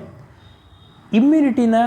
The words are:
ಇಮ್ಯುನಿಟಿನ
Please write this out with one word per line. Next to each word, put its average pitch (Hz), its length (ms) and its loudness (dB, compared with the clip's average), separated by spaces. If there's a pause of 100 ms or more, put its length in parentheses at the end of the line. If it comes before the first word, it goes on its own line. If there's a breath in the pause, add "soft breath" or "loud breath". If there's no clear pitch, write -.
(1120 soft breath)
ಇಮ್ಯುನಿಟಿನ 240 640 0 (100)